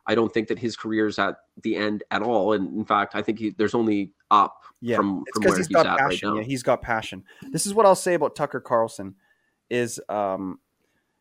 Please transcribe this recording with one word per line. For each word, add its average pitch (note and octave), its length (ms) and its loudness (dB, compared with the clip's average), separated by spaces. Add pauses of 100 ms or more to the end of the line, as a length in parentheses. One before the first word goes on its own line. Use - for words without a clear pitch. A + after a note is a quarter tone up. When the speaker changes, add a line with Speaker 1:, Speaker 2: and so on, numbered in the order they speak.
Speaker 1:
I G#2+ 80 4
don't A2 180 2
think G#2+ 140 0
that G2+ 120 -4
his A2 180 -6
career's A2 420 0
at G2 200 0 (220)
the A2 140 -2
end G#2+ 340 -2
at G2 140 -2
all. G#2+ 300 2
And F#2+ 200 -2
in G#2 120 -4
fact, G2+ 300 0
I G#2+ 60 -4
think G#2+ 160 -4
he, G#2+ 120 -4
there's G#2 260 -2
only G#2 380 0 (180)
up G#2 320 4 (160)
Speaker 2:
Yeah. A#2 160 -2
Speaker 1:
from, G2 320 0
Speaker 2:
It's - 60 -16
Speaker 1:
from A2 100 -2
Speaker 2:
'cause F#2+ 60 6
Speaker 1:
where F#2+ 80 2
Speaker 2:
he's F2+ 100 -2
Speaker 1:
he's - 80 -2
Speaker 2:
got D#3+ 120 4
Speaker 1:
at F2+ 100 0
right C3+ 120 2
Speaker 2:
passion. F#2 200 -4
Speaker 1:
now. E2+ 80 -2
Speaker 2:
Yeah, G#2+ 60 -4
he's B2+ 200 -6
got - 180 0
passion. A2 440 -6 (260)
This D#3+ 160 -4
is G3+ 60 -6
what G#3+ 120 4
I'll F#3+ 100 8
say F3+ 180 0
about D3+ 200 0
Tucker C#3 280 -4
Carlson A2+ 540 -2 (540)
is, A#2+ 300 -2 (100)
um, F#2+ 500 -2 (600)